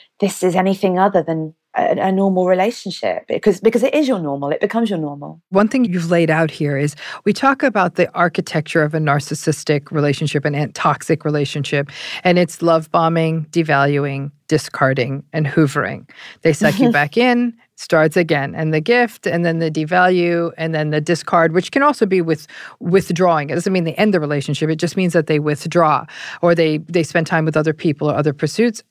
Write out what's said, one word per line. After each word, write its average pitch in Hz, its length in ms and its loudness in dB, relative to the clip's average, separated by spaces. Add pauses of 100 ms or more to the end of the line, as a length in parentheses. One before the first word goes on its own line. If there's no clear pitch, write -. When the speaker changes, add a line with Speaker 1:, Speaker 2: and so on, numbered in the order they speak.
(200)
Speaker 1:
this 196 220 -2
is 180 140 0
anything 190 420 0
other 190 240 2
than 160 320 -6 (220)
a, - 220 0
a 196 140 0
normal 190 340 2
relationship, 185 840 -2
because, 196 320 0
because 226 220 2
it 269 120 0
is 294 140 2
your 233 120 0
normal. 143 300 -4
It 151 100 -4
becomes 214 280 -2
your 190 100 -2
normal. 147 520 -10
Speaker 2:
One 208 180 4
thing 254 160 0
you've 175 260 -2
laid 170 200 2
out 160 200 0
here 143 280 -4
is 143 180 -2 (280)
we 202 100 2
talk 269 280 2
about 202 340 0
the 180 180 2
architecture 170 680 0
of 151 120 -2
a 160 40 -2
narcissistic 147 920 -2
relationship, 147 560 -2
an 147 80 -2
ant-, 143 200 -4
toxic - 520 -2
relationship, 147 640 -2 (340)
and 180 140 4
it's 170 240 -2
love 160 280 2
bombing, 165 600 0
devaluing, 143 800 0 (180)
discarding, 135 720 -2 (100)
and 151 140 -2
hoovering. 135 640 -2 (340)
They 165 100 2
suck 190 260 0
you 240 140 4
Speaker 1:
<laughs> 147 80 2
Speaker 2:
back 147 160 -2
in, 240 380 2 (220)
starts 160 420 2
again, 147 360 -2
and 156 200 -2
the 156 80 0
gift, 240 440 0
and 170 200 0
then 165 140 0
the 160 100 0
devalue, 170 880 2
and 160 160 -4
then 151 160 -2
the 151 100 0
discard, 165 520 2
which 180 200 -2
can 277 100 2
also 285 220 2
be 190 160 2
with 165 260 -2 (320)
withdrawing. 175 720 2
It 117 60 -4
doesn't 180 180 -2
mean 180 120 2
they 160 100 -4
end 208 180 2
the 175 80 2
relationship. 147 480 -2
It 160 80 0
just 165 180 -4
means 180 200 0
that 160 120 2
they 151 120 0
withdraw, 151 640 0 (380)
or 175 120 4
they, 160 240 2
they 165 240 -2
spend 165 240 -2
time 160 200 0
with 156 100 0
other 156 160 2
people 151 380 -2
or 113 40 -2
other 147 200 0
pursuits, 214 560 -2